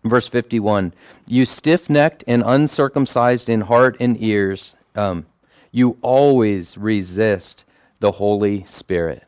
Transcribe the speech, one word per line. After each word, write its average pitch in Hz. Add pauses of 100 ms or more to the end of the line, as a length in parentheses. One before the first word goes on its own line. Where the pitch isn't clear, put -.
verse 117
fifty-one. 104 (320)
You 127
stiff-necked 156
and 120
uncircumcised 127
in 110
heart 117
and 123
ears, 101 (220)
um, 92 (440)
you 120
always 120
resist 101 (340)
the 101
Holy 101
Spirit. 85